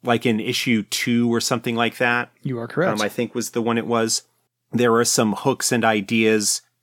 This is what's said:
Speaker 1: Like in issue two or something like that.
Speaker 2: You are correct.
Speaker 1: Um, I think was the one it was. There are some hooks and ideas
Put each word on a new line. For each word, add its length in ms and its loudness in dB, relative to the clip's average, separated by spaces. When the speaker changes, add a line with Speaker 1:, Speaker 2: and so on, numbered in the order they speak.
Speaker 1:
Like 240 0
in 140 2
issue 440 -2
two 480 0
or 80 0
something 360 -2
like 220 0
that. 320 -2
Speaker 2:
You 160 -6
are 100 -10
correct. 320 -2
Speaker 1:
Um, 40 0
I 40 -2
think 260 -6
was 160 -6
the 120 -4
one 160 0
it 80 -4
was. 360 0
There 240 4
are 80 4
some 280 2
hooks 400 -2
and 120 0
ideas 760 2